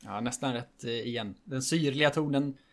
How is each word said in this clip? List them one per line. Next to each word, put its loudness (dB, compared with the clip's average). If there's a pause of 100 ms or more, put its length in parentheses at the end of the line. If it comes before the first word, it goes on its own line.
Ja, -6
nästan -2
rätt, -8
eh, -4
igen. -4 (100)
Den -4
syrliga 4
tonen. 2 (160)